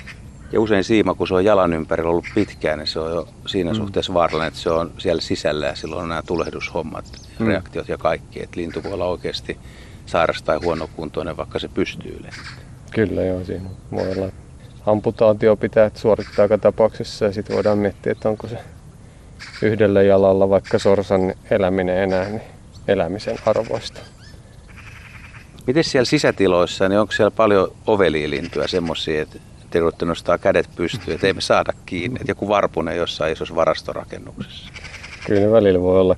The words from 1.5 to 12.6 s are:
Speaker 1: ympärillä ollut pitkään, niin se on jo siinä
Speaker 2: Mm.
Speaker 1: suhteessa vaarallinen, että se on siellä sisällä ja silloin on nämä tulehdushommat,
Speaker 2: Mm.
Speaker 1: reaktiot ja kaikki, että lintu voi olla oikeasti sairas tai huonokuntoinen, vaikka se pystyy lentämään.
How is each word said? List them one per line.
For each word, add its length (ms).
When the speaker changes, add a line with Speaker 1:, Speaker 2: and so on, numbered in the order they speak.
Speaker 1:
ympärillä 360
ollut 160
pitkään, 440
niin 80
se 120
on 120
jo 160
siinä 260
Speaker 2:
Mm. 60
Speaker 1:
suhteessa 360
vaarallinen, 340
että 120
se 100
on 280
siellä 240
sisällä 460
ja 80
silloin 280
on 60
nämä 120
tulehdushommat, 840
Speaker 2:
Mm. 80
Speaker 1:
reaktiot 420
ja 80
kaikki, 460
että 160
lintu 240
voi 100
olla 120
oikeasti 520
sairas 360
tai 220
huonokuntoinen, 720
vaikka 220
se 80
pystyy 460
lentämään. 440